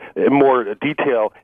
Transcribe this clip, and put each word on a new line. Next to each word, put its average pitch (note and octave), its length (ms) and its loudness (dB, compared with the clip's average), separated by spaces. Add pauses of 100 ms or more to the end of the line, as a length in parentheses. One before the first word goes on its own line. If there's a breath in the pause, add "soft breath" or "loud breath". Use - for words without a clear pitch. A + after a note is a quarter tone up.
(160 loud breath)
in F#2+ 160 0
more B2+ 420 2
detail B2 580 -4 (120)